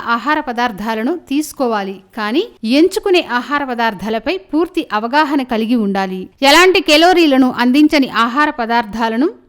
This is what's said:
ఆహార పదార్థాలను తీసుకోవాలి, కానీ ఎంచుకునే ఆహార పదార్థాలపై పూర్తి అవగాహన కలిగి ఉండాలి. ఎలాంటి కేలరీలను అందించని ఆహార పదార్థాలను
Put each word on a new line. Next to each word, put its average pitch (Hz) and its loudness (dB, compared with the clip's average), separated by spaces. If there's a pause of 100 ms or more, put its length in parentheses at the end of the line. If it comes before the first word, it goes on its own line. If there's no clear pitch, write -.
(160)
ఆహార 285 -2 (100)
పదార్థాలను 226 -4 (180)
తీసుకోవాలి, 233 -4 (220)
కానీ 226 -2 (360)
ఎంచుకునే 370 2 (180)
ఆహార 285 -4
పదార్థాలపై 226 -4 (160)
పూర్తి 330 -2 (160)
అవగాహన 277 0 (100)
కలిగి 226 0
ఉండాలి. 190 -4 (280)
ఎలాంటి 349 6
కేలరీలను 311 4 (140)
అందించని 269 2 (140)
ఆహార 294 0 (100)
పదార్థాలను 226 -2 (200)